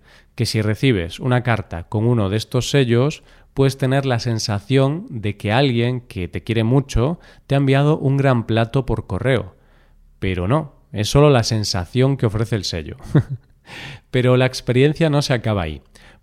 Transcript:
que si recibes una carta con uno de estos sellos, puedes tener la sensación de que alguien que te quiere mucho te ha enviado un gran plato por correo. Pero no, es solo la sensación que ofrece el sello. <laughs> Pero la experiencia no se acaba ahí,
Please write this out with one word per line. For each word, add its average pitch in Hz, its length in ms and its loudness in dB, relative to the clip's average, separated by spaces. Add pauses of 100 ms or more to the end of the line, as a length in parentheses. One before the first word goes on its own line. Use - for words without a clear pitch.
(340)
que 113 120 -2
si 110 160 0
recibes 107 580 0
una 123 220 0
carta 104 420 -4
con 110 220 -2
uno 113 240 0
de 107 80 0
estos 120 320 -4
sellos, 131 520 2 (300)
puedes 135 240 0
tener 135 300 0
la 120 140 0
sensación 131 920 -2
de 104 260 -6
que 104 160 -4
alguien 123 480 0
que 90 280 -8
te 95 140 -8
quiere 113 220 0
mucho 131 540 0 (280)
te 135 80 -2
ha 139 40 2
enviado 143 400 2
un 139 180 0
gran 135 300 2
plato 113 400 0
por 104 200 -4
correo. 98 500 -2 (600)
Pero 90 300 -2
no, 147 280 -2 (160)
es 104 180 -4
solo 147 200 6
la 123 120 4
sensación 113 720 -2
que 127 100 0
ofrece 110 300 -2
el 95 80 -6
sello. 80 320 -8 (160)
<laughs> - 1000 -4
Pero 127 260 2
la 127 100 4
experiencia 147 640 2
no 143 100 2
se 139 140 0
acaba 104 280 -2
ahí, 78 200 -8 (400)